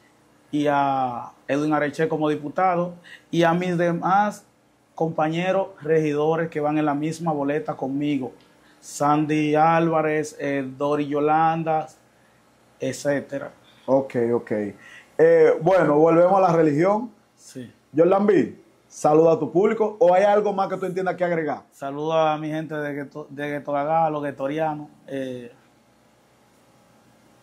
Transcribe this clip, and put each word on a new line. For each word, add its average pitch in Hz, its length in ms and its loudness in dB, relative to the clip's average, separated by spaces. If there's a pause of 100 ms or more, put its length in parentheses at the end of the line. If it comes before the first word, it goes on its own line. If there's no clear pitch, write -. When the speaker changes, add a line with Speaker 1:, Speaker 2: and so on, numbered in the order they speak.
(520)
Speaker 1:
Y 147 180 0
a 135 600 -2 (160)
Edwin 147 240 -2
Areche 147 380 -2
como 151 180 -2
diputado. 175 640 -2 (380)
Y 165 120 2
a 165 100 4
mis 175 240 -2
demás 175 640 0 (520)
compañeros 170 720 -2 (140)
regidores 156 680 0
que 160 100 -8
van 147 180 0
en 151 80 0
la 147 80 0
misma 160 380 -4
boleta 147 440 -4
conmigo. 139 580 -4 (480)
Sandy 151 760 0
Álvarez, 156 840 0
eh, 139 360 -4
Dori 147 300 -2
Yolanda, 156 800 0 (1000)
etcétera. 139 640 -6 (340)
Speaker 2:
Ok, 131 300 0 (180)
ok. 117 180 -2 (640)
Eh, 160 440 6
bueno, 160 340 4
volvemos 165 420 4
a 190 40 4
la 180 120 4
religión. 165 580 2 (240)
Speaker 1:
Sí. 123 360 -20 (240)
Speaker 2:
Jordan 185 300 4
B, 175 300 2 (320)
saluda 160 460 4
a 156 60 0
tu 151 120 -6
público. 214 480 0
¿O 175 140 6
hay 185 100 4
algo 208 300 2
más 196 160 -4
que 185 80 -6
tú 185 80 -8
entiendas 180 300 -4
que 175 80 -4
agregar? 160 480 -4
Speaker 1:
Saludo 143 420 -8
a 156 240 2
mi 156 120 -8
gente 156 260 -8
de 147 180 -6
Gueto-, 143 360 -12
de 143 200 -8
Gueto 147 220 -8
Gagá, 151 340 0
a 156 40 0
los 151 140 -4
guetorianos, 147 640 -6 (200)
eh, 127 440 -10 (1900)